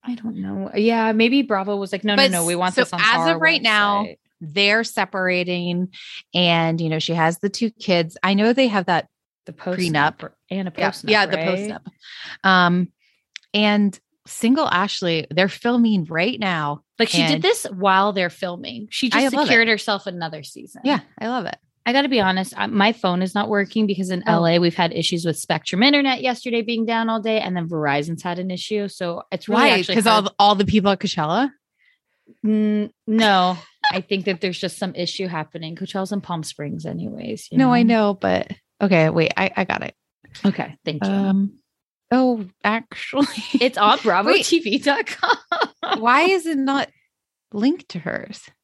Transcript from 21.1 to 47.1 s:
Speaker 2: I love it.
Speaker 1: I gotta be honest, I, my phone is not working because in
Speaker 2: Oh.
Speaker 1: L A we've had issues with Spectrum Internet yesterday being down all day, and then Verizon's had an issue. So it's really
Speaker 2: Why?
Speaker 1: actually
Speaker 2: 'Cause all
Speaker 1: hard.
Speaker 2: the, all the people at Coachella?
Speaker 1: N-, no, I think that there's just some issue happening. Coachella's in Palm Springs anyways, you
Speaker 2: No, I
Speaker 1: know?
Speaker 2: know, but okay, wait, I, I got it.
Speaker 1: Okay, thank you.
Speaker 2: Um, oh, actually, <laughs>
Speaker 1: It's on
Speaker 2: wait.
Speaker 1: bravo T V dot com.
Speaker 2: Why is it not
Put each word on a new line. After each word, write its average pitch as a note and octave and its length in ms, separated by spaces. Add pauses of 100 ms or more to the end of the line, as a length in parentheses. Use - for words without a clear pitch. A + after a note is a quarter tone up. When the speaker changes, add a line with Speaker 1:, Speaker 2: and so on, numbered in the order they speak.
Speaker 2:
I A3 100
love A#3+ 180
it. - 100 (320)
Speaker 1:
I A#3+ 40
gotta C#4 160
be B3 120
honest, F#3 360
I, G3+ 100
my G#3+ 260
phone F3+ 300
is F#3 100
not G#3 160
working G#3 380
because F#3 240
in F3+ 160
Speaker 2:
Oh. E3+ 60
Speaker 1:
L E3+ 140
A E3+ 120
we've E3+ 160
had E3+ 180
issues E3 320
with D#3+ 140
Spectrum F3+ 460
Internet C#4 360
yesterday A#3+ 420
being A3+ 220
down A3+ 240
all A3+ 120
day, A3 200
and F#3 160
then E3 120
Verizon's D3+ 540
had F3+ 180
an F#3 100
issue. G3+ 380
So F3 420
it's - 180
really G#3+ 140
Speaker 2:
Why? C#4+ 60 (100)
Speaker 1:
actually F3+ 160
Speaker 2:
'Cause G#3+ 120
all A3+ 80
Speaker 1:
hard. G#3 120
Speaker 2:
the, - 120
all G3+ 180
the G3+ 80
people G3+ 260
at F#3+ 80
Coachella? G3 540 (920)
Speaker 1:
N-, G#3+ 460 (160)
no, G3 500 (360)
I F#3+ 80
think F#3+ 240
that F#3+ 160
there's F3+ 180
just E3+ 200
some F#3 180
issue F3+ 320
happening. E3 480
Coachella's F#3+ 340
in G3+ 100
Palm E3 220
Springs D#3 440
anyways, F3 680
you B3+ 60
Speaker 2:
No, B3+ 140
I A#3+ 120
Speaker 1:
know? A3 240
Speaker 2:
know, G3+ 60
but - 360 (320)
okay, E3+ 280
wait, D#3+ 260
I, F#3+ 200
I F#3+ 80
got - 200
it. - 100 (500)
Speaker 1:
Okay, - 400
thank D#3+ 200
you. G3 80
Speaker 2:
Um, G3 460 (520)
oh, A#3+ 360 (180)
actually, A3+ 640 (160)
<laughs> - 180
Speaker 1:
It's B3 180
on G#3 200
Speaker 2:
wait. - 40
Speaker 1:
bravo G#3 360
T - 200
V A3 200
dot C#4+ 280
com. - 920
Speaker 2:
Why B3 220
is F4+ 240
it D#4 120
not C4+ 300 (640)